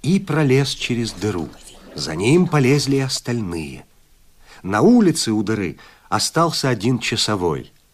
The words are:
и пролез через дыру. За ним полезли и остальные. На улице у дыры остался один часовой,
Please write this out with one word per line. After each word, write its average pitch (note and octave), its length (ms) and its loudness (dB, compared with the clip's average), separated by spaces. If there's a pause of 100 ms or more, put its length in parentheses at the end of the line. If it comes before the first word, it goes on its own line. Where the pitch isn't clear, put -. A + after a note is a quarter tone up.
и F3+ 180 2
пролез C#3+ 500 2
через A#2 420 -4
дыру. F2+ 380 -4 (460)
За E2 200 -8
ним C#3+ 320 4
полезли C#3 500 2
и C3+ 40 0
остальные. G2 840 -6 (800)
На G2+ 180 -2
улице G3 500 4
у G#2+ 120 0
дыры G2+ 340 -4 (320)
остался D#3+ 600 0
один A#2+ 300 0
часовой, F2+ 760 -4 (200)